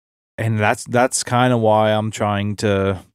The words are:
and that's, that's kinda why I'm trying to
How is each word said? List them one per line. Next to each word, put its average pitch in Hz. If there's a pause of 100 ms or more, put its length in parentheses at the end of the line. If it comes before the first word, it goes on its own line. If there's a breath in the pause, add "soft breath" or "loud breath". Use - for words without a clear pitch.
(380)
and 110
that's, 107
that's 123
kinda 123
why 107
I'm 107
trying 104
to 98 (100)